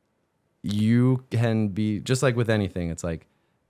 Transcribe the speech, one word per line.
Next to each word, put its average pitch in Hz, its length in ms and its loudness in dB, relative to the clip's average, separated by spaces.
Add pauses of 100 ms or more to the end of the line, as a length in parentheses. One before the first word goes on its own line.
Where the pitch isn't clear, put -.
(600)
you 120 680 2
can 113 380 0
be, 104 300 -2
just 123 240 -2
like 127 120 2
with 117 140 0
anything, 95 400 0
it's 82 140 -8
like 82 240 -6 (420)